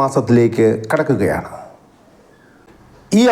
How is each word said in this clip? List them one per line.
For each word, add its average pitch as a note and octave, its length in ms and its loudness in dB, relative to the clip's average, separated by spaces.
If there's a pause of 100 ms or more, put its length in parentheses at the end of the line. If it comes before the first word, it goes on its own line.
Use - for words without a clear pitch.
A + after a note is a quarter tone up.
മാസത്തിലേക്ക് A#2+ 680 2 (240)
കടക്കുകയാണ്. F#2+ 600 -2 (1700)
ഈ - 120 4